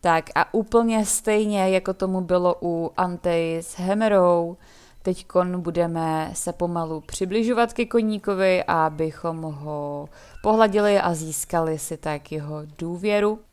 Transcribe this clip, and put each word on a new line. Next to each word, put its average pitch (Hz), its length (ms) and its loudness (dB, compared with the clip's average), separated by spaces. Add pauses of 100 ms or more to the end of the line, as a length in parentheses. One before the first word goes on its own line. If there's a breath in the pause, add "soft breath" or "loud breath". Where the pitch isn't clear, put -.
Tak 165 320 2
a - 180 0
úplně 226 520 2
stejně, 208 640 2
jako 190 240 2
tomu 185 280 -2
bylo 180 400 2
u 170 360 -2
Antej 170 600 0
s - 180 -10
Hemerou, 180 800 2 (440 soft breath)
teďkon 180 600 -2
budeme 165 720 -2
se 170 200 -6
pomalu 165 480 -4
přibližovat 226 720 0
ke 240 120 0
koníkovi, 202 800 2
abychom 160 760 -2
ho 147 680 -8 (320 loud breath)
pohladili 208 580 4
a 175 140 0
získali 160 680 -4
si 160 180 -10
tak 151 340 -8
jeho 151 300 -8 (160)
důvěru. 208 640 0 (140)